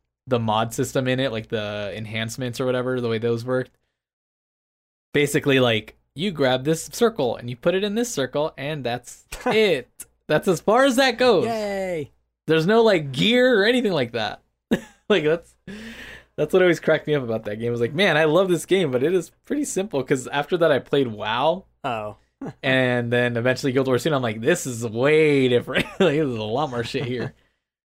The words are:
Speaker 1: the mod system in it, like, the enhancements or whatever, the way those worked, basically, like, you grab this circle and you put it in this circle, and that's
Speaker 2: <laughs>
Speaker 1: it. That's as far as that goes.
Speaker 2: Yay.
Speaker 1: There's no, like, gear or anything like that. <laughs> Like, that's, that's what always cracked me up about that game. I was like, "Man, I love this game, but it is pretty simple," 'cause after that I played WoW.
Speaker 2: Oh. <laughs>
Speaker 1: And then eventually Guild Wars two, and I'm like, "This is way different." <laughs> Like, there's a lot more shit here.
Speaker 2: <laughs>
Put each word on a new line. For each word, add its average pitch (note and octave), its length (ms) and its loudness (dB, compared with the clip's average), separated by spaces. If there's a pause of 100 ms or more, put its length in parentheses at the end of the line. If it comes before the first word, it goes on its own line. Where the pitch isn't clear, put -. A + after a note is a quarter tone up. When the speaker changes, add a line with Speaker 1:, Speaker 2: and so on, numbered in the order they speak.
(280)
Speaker 1:
the B2 100 2
mod A2+ 340 0
system B2+ 360 -2
in B2+ 100 0
it, C3 140 -2
like, A2 160 -8
the G#2 480 -6
enhancements A2+ 640 -6
or C3+ 40 -2
whatever, B2+ 360 -2
the A#2+ 80 -2
way A2+ 100 -2
those A#2 260 -2
worked, B2+ 320 -4 (1400)
basically, C#3+ 460 2
like, A#2 380 0 (180)
you F#3+ 160 -4
grab C3 340 0
this D#3+ 280 -2
circle A3 420 0
and A#2+ 160 -10
you B2 60 -10
put F3 180 -2
it F#3+ 80 -2
in G#3 140 -4
this A#3+ 180 -2
circle, D3 420 -4
and C#3+ 280 -8
that's - 400 -8 (120)
Speaker 2:
<laughs> - 100 -10
Speaker 1:
it. G#3 440 0 (380)
That's D3+ 180 0
as F3 140 2
far A#3+ 240 4
as C4+ 120 2
that B3+ 220 2
goes. A3+ 280 4
Speaker 2:
Yay. G3 680 -4 (340)
Speaker 1:
There's D#3+ 220 2
no, A3+ 140 6
like, F3 280 2
gear A3+ 500 4
or G3 40 4
anything A#3 280 2
like B2+ 200 -2
that. A2 280 -4 (300)
<laughs> - 80 0 (300)
Like, F3+ 160 4
that's, D#3+ 300 -2 (840)
that's D3+ 180 0
what F#3 80 6
always F3 180 4
cracked D#3 260 0
me D3+ 80 0
up C#3 80 0
about A2+ 220 -4
that G#2 120 -8
game. A#2 120 -4
I - 40 0
was A#2+ 100 -2
like, A#2 100 0
"Man, E3 240 2
I D#3+ 80 4
love F3 240 4
this E3+ 160 0
game, F3 260 0
but B2 120 0
it E3 100 2
is F3 160 0 (160)
pretty D4 220 -4
simple," F#3 360 -4
'cause B2+ 260 -2
after D3 280 -2
that E3 160 4
I B2+ 60 2
played C#3 300 0
WoW. A#2+ 580 -2 (180)
Speaker 2:
Oh. G#2+ 320 -6 (240)
<laughs> G#3 220 -14
Speaker 1:
And B2 500 0
then A#2+ 240 2
eventually B2 360 0
Guild C3 160 0
Wars B2 160 2
two, E3+ 40 0
and D3 80 2
I'm B2+ 60 -2
like, A2 180 -4
"This D#3 260 0
is A#2+ 200 -6
way C#3 600 4
different." B2 360 0
<laughs> - 160 -6
Like, D#3+ 160 4
there's D3+ 180 0
a A2 80 -6
lot B2+ 280 -2
more A#2+ 140 -4
shit C#3 200 -6
here. A#2+ 340 -6
Speaker 2:
<laughs> - 60 -20 (520)